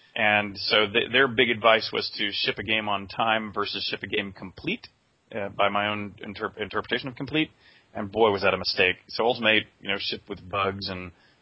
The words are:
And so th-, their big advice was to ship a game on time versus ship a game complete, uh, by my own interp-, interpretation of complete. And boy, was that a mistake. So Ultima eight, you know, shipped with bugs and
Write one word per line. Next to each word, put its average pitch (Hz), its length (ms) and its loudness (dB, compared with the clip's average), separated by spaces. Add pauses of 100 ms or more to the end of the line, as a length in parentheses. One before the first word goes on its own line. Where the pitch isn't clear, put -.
(160)
And 104 420 2
so 107 340 4
th-, 113 200 0
their 131 160 6
big 120 220 2
advice 110 420 4
was 110 260 -4
to 104 140 -2
ship - 260 -2
a 107 60 -8
game 110 240 -2
on 98 180 -4
time 110 460 0
versus 101 360 -4
ship - 140 -6
a 113 60 -10
game 98 240 -4
complete, 143 560 -10 (440)
uh, 101 180 -6
by 98 180 2
my 101 180 0
own 104 280 -4 (120)
interp-, 104 340 -8
interpretation 104 460 -4
of 127 80 -10
complete. 147 360 -2 (440)
And 104 160 -6
boy, 107 220 6
was 95 100 0
that 95 100 4
a 92 60 0
mistake. 92 380 2 (120)
So - 160 -2
Ultima 117 260 2
eight, 107 160 4 (140)
you 101 80 -8
know, 98 120 -2
shipped - 280 -8
with 90 220 -12
bugs 98 380 -2
and 90 240 -10 (300)